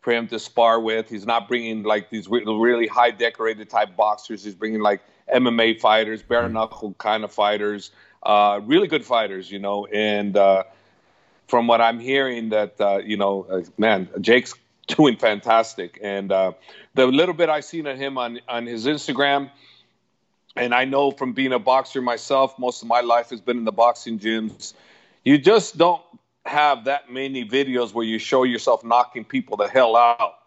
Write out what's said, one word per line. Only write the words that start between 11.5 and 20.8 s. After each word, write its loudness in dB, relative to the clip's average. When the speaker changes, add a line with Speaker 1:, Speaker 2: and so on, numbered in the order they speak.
Speaker 1:
what 4
I'm 2
hearing, -4
that, -2
uh, 0
you -4
know, -2
uh, -4
man, 2
Jake's 2
<laughs> -20
doing 4
fantastic. 0
And, -6
uh, 2
the 4
little 2
bit 0
I've -2
seen -10
of -8
him -8
on, -6
on -6
his -8
Instagram, -2
and -2
I 2